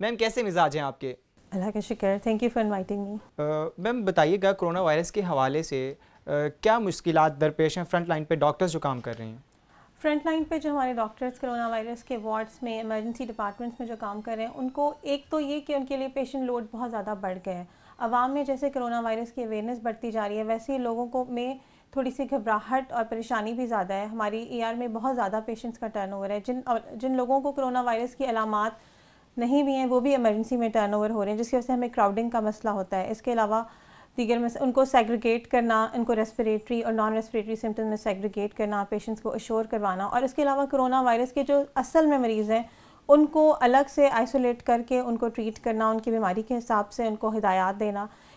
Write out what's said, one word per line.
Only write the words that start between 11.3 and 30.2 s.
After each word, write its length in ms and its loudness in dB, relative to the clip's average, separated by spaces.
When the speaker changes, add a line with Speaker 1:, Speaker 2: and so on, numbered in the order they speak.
Speaker 2:
कोरोना 300 -4
वायरस 340 -6
के 140 -6
वार्ड्स 460 -6
में, 180 -6
इमरजेंसी 460 -6
डिपार्टमेंट्स 540 -8
में 80 -8
जो 80 -10
काम 240 -8
कर 160 -6
रहे 100 -4
हैं, 80 -10
उनको 500 -2
एक 260 -2
तो 100 0
ये 200 -4
कि 140 -6
उनके 220 -2
लिए 120 -4
पेशेंट 380 -4
लोड 260 -4
बहुत 180 -6
ज़्यादा 240 -6
बढ़ 240 -6
गया 160 -6
है। 140 -10
आवाम 300 2
में 140 -2
जैसे 260 -2
कोरोना 300 -2
वायरस 300 -4
की 120 -8
अवेयरनेस 420 -6
बढ़ती 260 -6
जा 160 -2
रही 120 -4
है, 60 -2
वैसे 280 -2
ही 60 0
लोगों 280 -2
को, 180 -2
में 360 -6
थोड़ी 140 0
सी 140 -4
घबराहट 680 -2
और 120 0
परेशानी 480 -4
भी 140 -4
ज़्यादा 280 -2
है। 140 -4
हमारी 300 -2
ईआर 360 -4
में 180 -4
बहुत 220 -2
ज़्यादा 260 -2
पेशेंट्स 380 -8
का 100 -6
टर्नओवर 440 -6
है। 80 -4
जिन, 280 -6
और 260 -2
जिन 220 -2
लोगों 240 2
को 120 -2
कोरोना 280 0
वायरस 340 -2
की 100 -4
अलामात 540 0
नहीं 260 4
भी 100 2
हैं, 120 0
वो 140 4
भी 140 4
इमरजेंसी 420 2